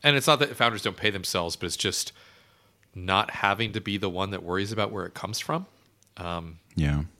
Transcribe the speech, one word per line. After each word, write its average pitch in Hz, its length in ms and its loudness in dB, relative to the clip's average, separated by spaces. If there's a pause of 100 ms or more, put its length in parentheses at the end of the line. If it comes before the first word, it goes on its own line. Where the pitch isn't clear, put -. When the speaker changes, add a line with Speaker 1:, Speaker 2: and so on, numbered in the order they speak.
Speaker 1:
and 143 120 8
it's 135 120 2
not 147 120 6
that 135 160 0
founders 117 260 2
don't 101 160 -2
pay 107 140 2
themselves, 90 440 -2
but 90 120 -4
it's 82 100 -4
just - 340 -2 (840)
not 95 340 2
having 101 440 0
to 104 80 -4
be 101 160 -2
the 95 120 -2
one 95 220 -2
that 90 100 -6
worries 95 300 -2
about 107 200 -2
where 95 140 -4
it 90 80 -12
comes - 260 -6
from. 175 280 -2 (500)
Um, 85 420 -6 (160)
Speaker 2:
Yeah. 73 240 4
Speaker 1:
at 78 60 0 (140)